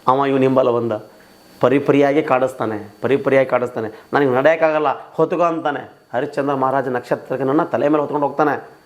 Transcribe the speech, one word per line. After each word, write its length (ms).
ಅವ 180
ಇವನು 160
ಹಿಂಬಲ 280
ಬಂದ, 220
ಪರಿಪರಿಯಾಗಿ 640
ಕಾಡಿಸ್ತಾನೆ, 800
ಪರಿಪರಿಯಾಗಿ 460
ಕಾಡಿಸ್ತಾನೆ. 640
"ನನಗೆ 180
ನಡೆಯೋಕ್ಕಾಗಲ್ಲ, 840
ಹೊತ್ಕೊ" 300
ಅಂತಾನೆ. 500
ಹರಿಶ್ಚಂದ್ರ 400
ಮಹಾರಾಜ 340
ನಕ್ಷತ್ರಕನನ್ನು 840
ತಲೆ 180
ಮೇಲೆ 120
ಹೊತ್ಕೊಂಡು 260
ಹೋಗ್ತಾನೆ. 600